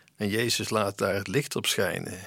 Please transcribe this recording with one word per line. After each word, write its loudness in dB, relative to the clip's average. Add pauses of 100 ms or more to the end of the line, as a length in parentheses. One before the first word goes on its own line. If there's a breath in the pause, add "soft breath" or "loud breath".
(160 loud breath)
En 0
Jezus 2
laat 2
daar 2
het -2
licht 0
op -2
schijnen. 0